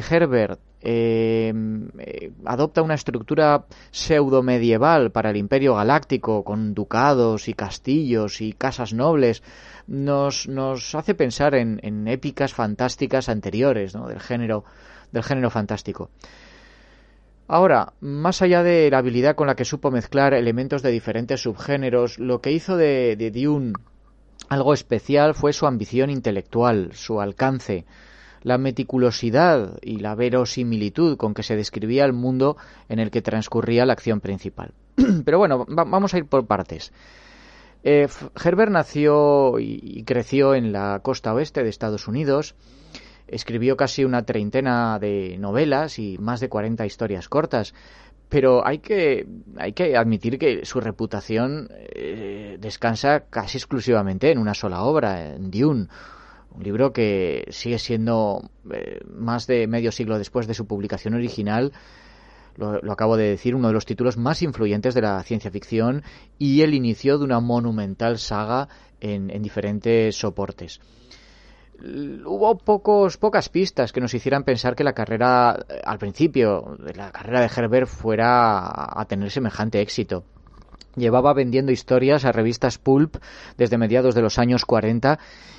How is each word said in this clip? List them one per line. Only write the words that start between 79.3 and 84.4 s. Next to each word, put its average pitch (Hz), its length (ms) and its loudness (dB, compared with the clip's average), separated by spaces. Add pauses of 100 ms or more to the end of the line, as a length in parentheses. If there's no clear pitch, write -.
semejante 110 500 -2
éxito. 104 420 -4 (720)
Llevaba 123 380 4
vendiendo 131 380 2
historias 127 520 2
a 131 80 4
revistas 113 460 0
pulp 139 380 2 (420)
desde 117 220 2
mediados 120 340 4
de 120 80 4
los 107 160 2
años 123 260 2